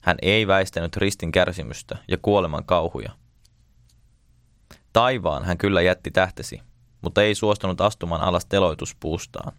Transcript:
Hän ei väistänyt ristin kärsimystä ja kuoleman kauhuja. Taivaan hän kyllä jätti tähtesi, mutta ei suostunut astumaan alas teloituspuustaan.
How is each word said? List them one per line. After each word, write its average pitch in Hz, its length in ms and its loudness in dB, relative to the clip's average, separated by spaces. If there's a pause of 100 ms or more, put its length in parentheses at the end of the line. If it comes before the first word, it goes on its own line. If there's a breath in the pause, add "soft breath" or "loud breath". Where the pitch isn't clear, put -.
Hän 87 200 2
ei 107 240 4
väistänyt 95 500 0
ristin 95 360 -2
kärsimystä 87 680 -2 (100)
ja 87 140 -2
kuoleman 87 420 2
kauhuja. 82 460 0 (1800 loud breath)
Taivaan 107 520 2
hän 90 140 -2
kyllä 98 240 2
jätti 90 280 0
tähtesi, - 500 -2 (400)
mutta - 220 2
ei 107 120 4
suostunut 98 460 -2
astumaan 87 400 -2
alas 90 260 0
teloituspuustaan. - 1120 -4